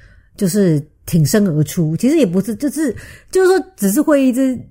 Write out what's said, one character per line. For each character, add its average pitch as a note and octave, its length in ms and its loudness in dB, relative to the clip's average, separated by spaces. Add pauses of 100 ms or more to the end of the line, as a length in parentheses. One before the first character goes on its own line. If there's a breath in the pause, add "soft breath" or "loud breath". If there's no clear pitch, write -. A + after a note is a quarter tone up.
(360)
就 G#3 100 -2
是 E3 380 2 (220)
挺 D#3+ 180 2
身 G#3 220 2
而 D3+ 180 0
出。” D#3+ 320 -2
其 A#3+ 140 0
实 E4 80 2
也 B3 80 4
不 F3+ 140 -2
是， G#3+ 160 -6
就 C#4 120 -6
是， C#4+ 260 -4 (360 loud breath)
就 F#4 120 2
是 F#4 60 4
说 F#4 180 2 (100)
只 G3 140 -2
是 C4+ 120 0
会 C#4+ 220 2
一 B3+ 80 2
直， C4 260 -2 (120)